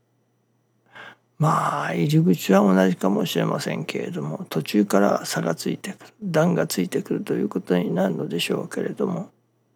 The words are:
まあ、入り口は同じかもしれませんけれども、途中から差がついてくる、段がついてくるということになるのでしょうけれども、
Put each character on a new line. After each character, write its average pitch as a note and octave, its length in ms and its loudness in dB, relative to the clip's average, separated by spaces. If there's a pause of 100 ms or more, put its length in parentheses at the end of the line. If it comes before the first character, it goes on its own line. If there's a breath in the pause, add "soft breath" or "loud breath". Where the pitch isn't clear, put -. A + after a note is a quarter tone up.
(1400 loud breath)
ま D3+ 480 0
あ、 D#3 80 -4
入 E3+ 160 0
り D#3 120 4
口 F3+ 300 2
は F#3+ 100 6
同 F#3+ 280 6
じ F3 80 0
か - 120 0
も - 160 0
し - 140 -2
れ - 60 2
ま - 160 -2
せ D#3 140 -4
ん - 100 -6
け - 140 -6
れ - 120 -6
ど E3+ 100 -8
も、 D3+ 280 -8
途 D#3+ 120 -4
中 G#2 240 2
か G2+ 140 2
ら - 260 2
差 - 160 -4
が E3+ 140 -2
つ - 140 -6
い - 80 -2
て - 160 -10
く - 140 -20
る、 - 140 -20
段 E3+ 320 2
が E3 140 0
つ - 140 -2
い F3+ 80 -2
て G3+ 120 -2
く - 120 -4
る - 80 -2
と G#3 120 -4
い F#3+ 100 0
う G#3 60 0
こ F#3+ 120 -4
と - 160 2
に E3+ 180 0
な F#3+ 140 2
る F3 60 -4
の - 120 -4
で - 140 -4
し - 100 -2
ょ - 120 -2
う - 40 -10
け - 140 -6
れ - 80 -4
ど - 180 -2
も、 F3 220 -6 (460)